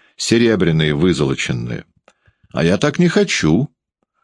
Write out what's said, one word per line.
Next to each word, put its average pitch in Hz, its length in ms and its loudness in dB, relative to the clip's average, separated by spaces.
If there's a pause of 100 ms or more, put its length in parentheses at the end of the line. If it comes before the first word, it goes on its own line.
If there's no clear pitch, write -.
(160)
серебряные, 87 800 2
вызолоченные. 67 880 -2 (680)
А - 120 -2
я - 140 2
так 147 200 -2
не 175 100 4
хочу, 143 600 0 (540)